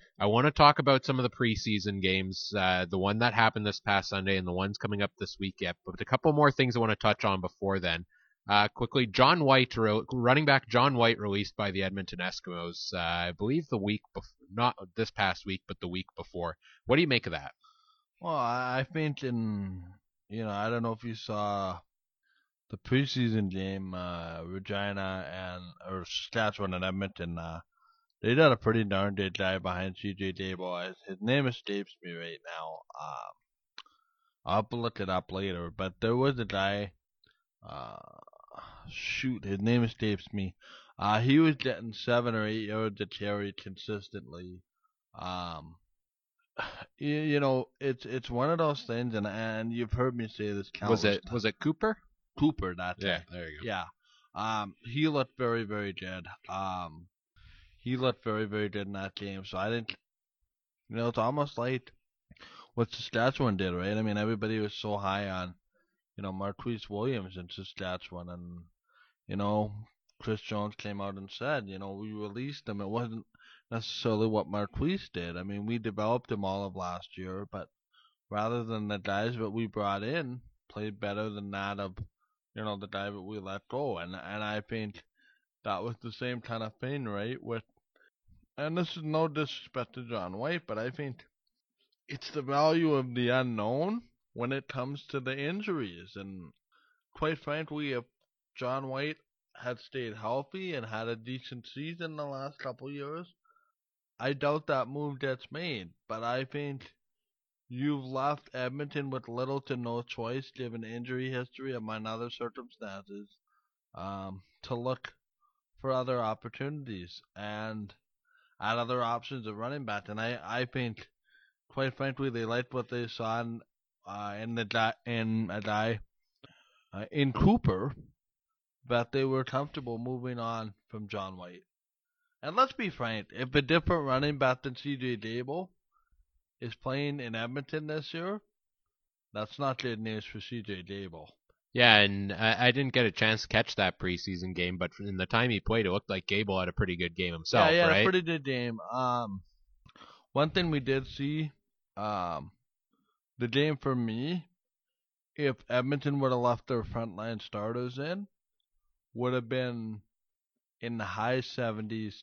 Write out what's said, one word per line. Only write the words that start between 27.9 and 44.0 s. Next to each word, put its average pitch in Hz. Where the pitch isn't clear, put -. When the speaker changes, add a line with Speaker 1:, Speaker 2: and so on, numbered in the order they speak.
Speaker 2:
they 107
did 123
a 147
pretty 113
darn 98
good 95
guy 95
behind 92
C 101
J 95
Dabo. 90
His, 92
his 95
name 131
escapes 101
me 90
right 85
now. 80
Um, 62
I'll 92
have 107
to 120
look 117
it 95
up 92
later, 90
but 95
there 117
was 135
a 117
guy, 98
uh, 60
shoot, -
his 98
name 117
escapes 107
me. 95
Uh, 107
he 135
was 160
getting 113
seven 120
or 107
eight 110
yards 107
a 101
carry 101
consistently. 90